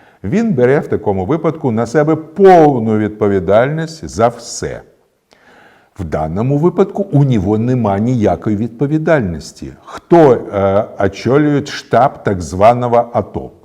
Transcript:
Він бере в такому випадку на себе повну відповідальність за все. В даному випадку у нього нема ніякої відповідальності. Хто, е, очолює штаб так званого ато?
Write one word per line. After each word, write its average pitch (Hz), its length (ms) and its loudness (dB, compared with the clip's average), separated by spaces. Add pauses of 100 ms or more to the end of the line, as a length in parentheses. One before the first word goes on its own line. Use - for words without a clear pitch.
(240)
Він 196 300 -2
бере 127 260 2
в 147 60 -6
такому 95 400 -4
випадку 156 440 -4
на 113 160 -2
себе 156 300 0
повну 151 840 4
відповідальність 107 1120 0
за 90 200 0
все. - 540 -10 (1160)
В 87 60 -8
даному 85 540 -2
випадку 190 540 0
у 143 120 4
нього 107 340 0
нема 113 400 0
ніякої 107 580 0
відповідальності. 120 1160 -4 (120)
Хто, 160 480 4
е, 196 520 0 (160)
очолює 143 640 0
штаб - 560 -2
так 92 200 -4
званого 117 720 2
ато? - 380 -6 (140)